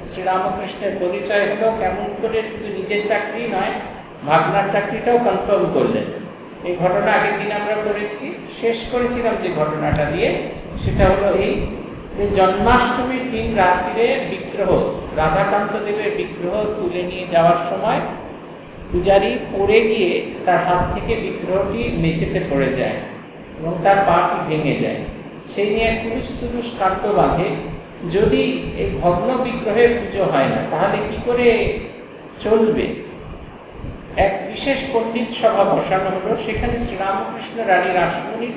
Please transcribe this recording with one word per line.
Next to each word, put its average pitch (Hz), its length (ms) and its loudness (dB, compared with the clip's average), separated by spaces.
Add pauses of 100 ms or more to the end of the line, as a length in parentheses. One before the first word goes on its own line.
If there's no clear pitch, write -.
শ্রীরামকৃষ্ণের 190 960 -2
পরিচয় 202 400 0
হলো 220 400 2
কেমন 196 300 -2 (120)
করে 220 220 0
শুধু 208 340 -8
নিজের 202 280 -2
চাকরি 214 380 -2
নয়, 202 280 -2 (560)
ভাগনার 180 420 4
চাকরিটাও 220 480 2
confirm 190 560 2
করলেন। 120 300 2 (600)
এই 180 120 -4
ঘটনা 202 360 2
আগের 202 280 2
দিন 208 120 -2
আমরা 208 240 -2
পড়েছি, 208 580 -4 (280)
শেষ 233 300 0
করেছিলাম 240 520 0
যে 180 60 -2
ঘটনাটা 151 560 0
দিয়ে, 190 360 0 (380)
সেটা - 260 2
হলো 196 300 4
এই - 320 0 (500)
যে 202 100 0
জন্মাষ্টমীর 233 1040 2
দিন 226 240 -2
রাত্রিরে 190 760 2
বিগ্রহ, - 640 0 (220)
রাধাকান্ত 196 720 2
দেবের - 320 -2
বিগ্রহ 190 460 -2
তুলে 180 400 -2
নিয়ে 185 280 -6
যাওয়ার 170 240 6 (140)
সময় 208 300 0 (920)
পূজারী 196 440 4 (160)
পড়ে 196 300 4
গিয়ে 220 440 2 (200)
তার 175 200 4
হাত 180 280 2
থেকে 196 220 -2
বিগ্রহটি 190 840 -2
মেঝেতে 165 420 0 (100)
পড়ে 135 240 2
যায় 120 200 0 (680)
এবং 165 240 -4
তার 196 120 6
পাটি 175 420 4 (120)
ভেঙে 156 300 2
যায়। 110 180 0 (580)
সেই 208 140 0
নিয়ে 220 100 2
এক 226 240 2
তুলুস 233 360 -4
তুলুস 240 400 -4
কাণ্ড 214 320 2
বাঁধে। - 640 2 (360)
যদি - 680 2
এই 196 120 -2 (120)
ভগ্ন 214 420 2
বিগ্রহের 233 460 4
পুজো 202 340 0
হয় 139 220 4
না, 117 120 0 (140)
তাহলে 196 260 2 (120)
কি - 160 -6
করে 240 520 2 (600)
চলবে? 220 480 2 (1300)
এক 190 320 2
বিশেষ - 460 -2
পণ্ডিত 226 360 -2
সভা - 340 2
বসানো 190 400 2
হলো। 190 320 -2
সেখানে 233 440 -2
শ্রীরামকৃষ্ণ 214 880 -4
রানী 185 260 4
রাসমণির 175 640 -2